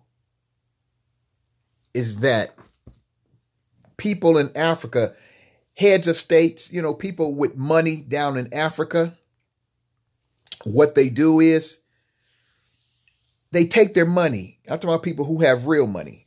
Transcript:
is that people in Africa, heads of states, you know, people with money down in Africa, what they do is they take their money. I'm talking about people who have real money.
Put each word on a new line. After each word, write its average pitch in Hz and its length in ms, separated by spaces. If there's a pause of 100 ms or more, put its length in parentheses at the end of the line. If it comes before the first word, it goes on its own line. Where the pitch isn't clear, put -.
(1900)
is 117 280
that 117 300 (1500)
people 170 400
in 143 180
Africa, 143 600 (600)
heads 190 320
of 165 80
states, 165 560
you 175 100
know, 151 120
people 160 420
with 143 220
money 160 400
down 143 400
in 123 160
Africa, 160 640 (1500)
what 147 300
they 135 140
do 156 320
is 160 380 (1700)
they 170 140
take 202 280
their 170 120
money. 156 600
I'm 147 120
talking 170 140
about 165 120
people 143 220
who 160 160
have 131 260
real 147 200
money. 82 400